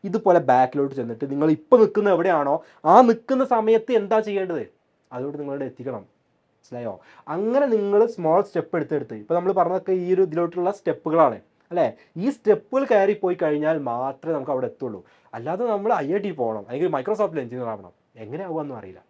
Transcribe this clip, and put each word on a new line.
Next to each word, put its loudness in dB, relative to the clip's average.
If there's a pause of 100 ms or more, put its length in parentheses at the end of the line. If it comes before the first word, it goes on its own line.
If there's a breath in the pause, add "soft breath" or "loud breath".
ഇതുപോലെ 4 (120)
ബാക്കിലോട്ട് 2
ചെന്നിട്ട് -8
നിങ്ങൾ 0
ഇപ്പോൾ 6
നിൽക്കുന്ന 2
എവിടെയാണോ 2 (220 loud breath)
ആ 10
നിൽക്കുന്ന 2 (100)
സമയത്ത് 2
എന്താ 2
ചെയ്യേണ്ടത്? -4 (480)
അതിലോട്ട് -8
നിങ്ങളോട് -8
എത്തിക്കണം. -10
മനസ്സിലായോ? -16 (340 soft breath)
അങ്ങനെ 0 (100)
നിങ്ങൾ 4 (100)
സ്മോൾ 2
സ്റ്റെപ്പ് -6
എടുത്തെടുത്ത്, -4
ഇപ്പോൾ -6
നമ്മൾ 0
പറഞ്ഞതൊക്കെ -2
ഈ 0
ഒരു 2
ഇതിലോട്ടുള്ള -2
സ്റ്റെപ്പുകളാണ്, 0 (320)
അല്ലേ? 0 (240 soft breath)
ഈ -2
സ്റ്റെപ്പുകൾ 0
കയറി 4 (100)
പോയി 0
കഴിഞ്ഞാൽ 0
മാത്രമേ -6
നമുക്ക് -8
അവിടെ -2
എത്തുള്ളൂ. -10 (300 soft breath)
അല്ലാതെ -6
നമ്മൾ -2 (120)
ഐ -6 (100)
ഐ 0
ടി -4
പോകണം, -4
അല്ലെങ്കിൽ -4
Microsoft-ൽ -4
എഞ്ചിനീയർ -8
ആവണം, -14 (300)
എങ്ങനെ -12
ആവുകയെന്നും -8
അറിയില്ല. -18 (120)